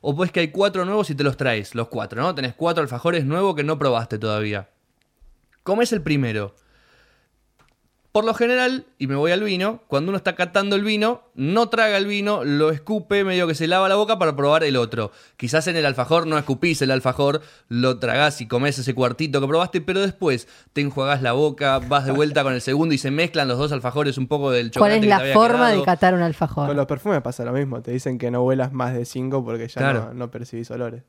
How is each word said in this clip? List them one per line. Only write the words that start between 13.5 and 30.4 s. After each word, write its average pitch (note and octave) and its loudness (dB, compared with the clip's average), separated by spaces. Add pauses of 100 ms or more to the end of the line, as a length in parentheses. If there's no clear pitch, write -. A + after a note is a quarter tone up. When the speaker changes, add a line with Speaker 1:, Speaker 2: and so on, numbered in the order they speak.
Speaker 1:
se D#3+ -2
lava F#3+ 2
la G3 4
boca G#3 2
para D#3+ 2
probar D3 2
el C#3 0
otro. A2+ -2 (240)
Quizás D3 -2
en E3+ -2
el D#3 0
alfajor C#3+ 2
no D#3 0
escupís C#3+ 0
el C3+ 2
alfajor, C#3 0 (260)
lo B2 0
tragás C3 0
y A2 -10
comés B2+ 0
ese B2+ -4
cuartito C3 0
que C#3 0
probaste, E3 0
pero F#3 -2
después F#3 -2 (240)
te C#3+ -4
enjuagás C#3 -2
la B2 0
boca, C#3 2
vas C3+ 0
de C3+ 0
vuelta D3 2
con C3+ 0
el A#2+ -4
segundo D3+ 0
y C3+ 0
se C3+ -4
mezclan D3+ 0
los B2 0
dos D3 -2
alfajores C3 -2
un B2+ -4
poco C#3 0
del A#2+ 0
Speaker 2:
¿Cuál G#3 4
Speaker 1:
chocolate - 4
Speaker 2:
es A3 4
Speaker 1:
que G#3 4
te - 6
Speaker 2:
la G3 6
Speaker 1:
había C3+ 0
Speaker 2:
forma A#3+ 6
de A3+ 4
Speaker 1:
quedado. C#3 2
Speaker 2:
catar F3+ 4
un F3 2
alfajor? D3+ -2
Speaker 3:
Con C#3+ 0
los C3+ 2
perfumes D3+ -2
pasa A#2+ -6
lo A#2+ -4
mismo, C3 -4
te A#2+ -10
dicen B2+ -4
que A#2+ -4
no B2 0
huelas C3 0
más B2+ -4
de A#2+ -4
cinco C3 -4
porque A2+ -6
ya - -16
Speaker 1:
Claro. C3 0
Speaker 3:
no, A#2+ -14
no B2 -8
percibís A#2 -12